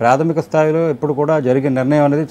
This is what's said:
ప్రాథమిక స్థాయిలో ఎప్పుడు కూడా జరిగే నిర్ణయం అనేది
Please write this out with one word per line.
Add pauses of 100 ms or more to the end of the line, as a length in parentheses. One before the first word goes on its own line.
ప్రాథమిక
స్థాయిలో
ఎప్పుడు
కూడా
జరిగే
నిర్ణయం
అనేది